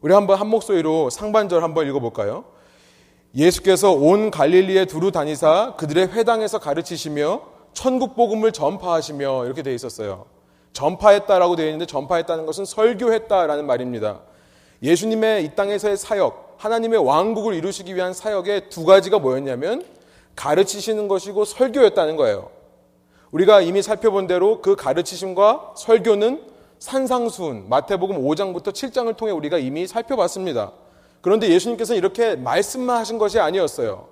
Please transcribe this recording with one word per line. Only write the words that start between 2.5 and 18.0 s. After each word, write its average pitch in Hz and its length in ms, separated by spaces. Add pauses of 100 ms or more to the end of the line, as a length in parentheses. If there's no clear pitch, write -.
"예수께서 180 560
온 185 400
갈릴리에 180 540
두루 170 260
다니사 160 640
그들의 165 380
회당에서 220 460
가르치시며 156 840 (320)
천국 254 420
복음을 220 360
전파하시며." 151 920
이렇게 131 180
돼 135 120
있었어요. 107 500 (480)
전파했다라고 185 840
돼 160 100
있는데, 156 200
전파했다는 165 600
것은 170 200
설교했다라는 214 1000
말입니다. 120 560 (600)
예수님의 214 640
이 - 100
땅에서의 202 420
사역, - 600
하나님의 226 480
왕국을 208 480
이루시기 185 420
위한 185 180